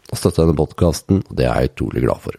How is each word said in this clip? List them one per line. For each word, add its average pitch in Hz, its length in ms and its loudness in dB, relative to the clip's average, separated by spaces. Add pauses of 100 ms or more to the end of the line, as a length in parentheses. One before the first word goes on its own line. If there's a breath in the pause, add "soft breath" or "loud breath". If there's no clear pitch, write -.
(120)
å - 40 -6
støtte 82 280 0
denne 80 120 4
podcasten, 85 720 0
og - 80 -14
det 64 120 2
er 57 120 0
jeg 64 140 -2
utrolig 58 300 -4
glad 50 160 0
for. - 180 -12